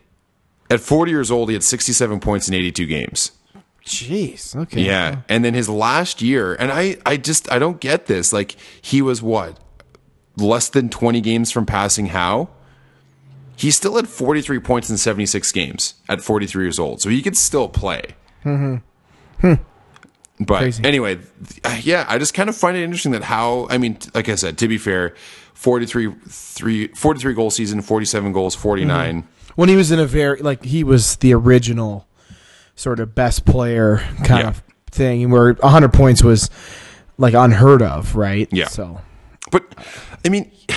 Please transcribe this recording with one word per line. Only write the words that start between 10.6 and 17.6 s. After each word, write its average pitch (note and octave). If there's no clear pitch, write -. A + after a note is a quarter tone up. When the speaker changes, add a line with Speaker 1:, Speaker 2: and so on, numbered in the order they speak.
Speaker 1:
than B2+
twenty A#2
games A2+
from A2+
passing G2+
Howe. F#2
He D3
still G3+
had A#3+
forty-three C#3
points A#2+
in A2
seventy-six G2+
games -
at G2
forty-three G2+
years F2
old. C2+
So G2
he B2+
could G3
still B2+